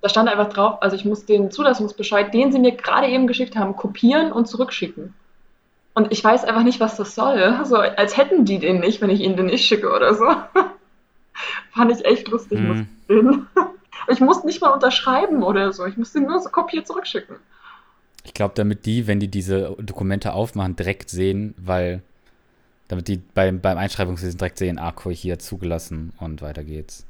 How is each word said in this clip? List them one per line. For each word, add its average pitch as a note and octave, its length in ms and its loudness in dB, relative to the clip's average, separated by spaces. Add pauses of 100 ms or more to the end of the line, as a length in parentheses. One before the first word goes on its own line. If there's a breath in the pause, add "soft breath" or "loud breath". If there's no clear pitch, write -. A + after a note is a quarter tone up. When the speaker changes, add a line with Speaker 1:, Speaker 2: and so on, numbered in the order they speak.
Speaker 1:
da G3+ 80 0
stand A3 200 4
einfach G#3 200 2
drauf, G#3 340 0
also G3 140 2
ich G3 80 -10
muss G#3 220 -2
den G3+ 240 4
Zulassungsbescheid, G#3+ 840 0
den C4 200 4
sie C4+ 80 2
mir B3 160 6
gerade C4 320 0
eben B3+ 180 2
geschickt A#3+ 300 -2
haben, G3 200 -2
kopieren C#4 560 2
und A#3 140 0
zurückschicken. F#3+ 640 -6 (840)
Und G#3+ 180 2
ich G#3 100 -4
weiß A3+ 220 4
einfach A3+ 180 2
nicht, B3 180 2
was A3 160 -2
das G3+ 200 -8
soll. B3 480 2
So, B3+ 120 2
als G3+ 400 2
hätten C#4+ 280 4
die G3 160 0
den F3+ 200 2
nicht, G3 200 0
wenn G3+ 100 2
ich G3+ 100 2
ihnen F#3+ 160 0
den F#3 100 0
nicht A3 200 2
schicke G#3 280 2
oder - 200 6
so. G#3+ 100 2
<laughs> - 1500 -4
Fand A#3 200 4
ich - 120 -4
echt - 240 2
lustig, G#3+ 320 -4
muss A2 180 0
Speaker 2:
Mhm. G#2+ 80 -4 (140)
Speaker 1:
ich - 80 -20
sehen. A#3 440 4
<laughs> - 40 2 (520 loud breath)
Ich - 120 2
musste E4 260 4
nicht E4+ 140 -4
mal E4 100 4
unterschreiben C4+ 720 2
oder G3 300 0
so. F#3 120 -8
Ich G3 120 -6
musste A#3 240 -4
nur D#4 200 0
so F4+ 80 -10
kopiert F4 380 -2
zurückschicken. - 500 -8 (840 soft breath)
Speaker 2:
Ich - 120 -20
glaub, G2+ 200 -4
damit G#2 320 -2
die, A2+ 220 -2
wenn G2+ 100 2
die G2+ 80 -2
diese F#2+ 540 -4
Dokumente G2 520 -4
aufmachen, G2 440 -4
direkt - 340 -6
sehen, G2 460 -4
weil, F2+ 460 -4 (840)
damit F2+ 220 -8
die G2+ 80 -2
beim, F#2 440 -2
beim F#2 180 0
Einschreibungswesen F2+ 600 -6
direkt F2+ 200 -6
sehen, F2 200 -4
ah, E2+ 160 -8
guck, - 180 -10
hier F2 280 -8
zugelassen E2 800 -8
und D#2+ 200 -10
weiter D2+ 220 -12
geht's. D2+ 480 -14